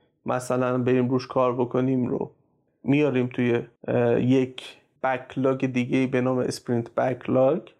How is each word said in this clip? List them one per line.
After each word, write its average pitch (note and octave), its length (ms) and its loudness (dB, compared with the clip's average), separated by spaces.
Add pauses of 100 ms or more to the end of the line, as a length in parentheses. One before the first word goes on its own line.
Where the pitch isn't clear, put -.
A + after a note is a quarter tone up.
(260)
مثلاً B2+ 520 -2
بریم B2+ 300 2
روش B2+ 180 -2
کار B2+ 280 0
بکنیم B2+ 520 0
رو - 240 -4 (540)
میاریم C3+ 420 2
توی، B2 360 0 (260)
اه، A#2+ 320 2
یک C3 560 0 (260)
بکلاگ C3 640 -2
دیگه B2+ 400 0
به B2+ 140 0
نام B2+ 180 0
اسپرینت - 560 -4
بکلاگ. B2+ 680 2 (180)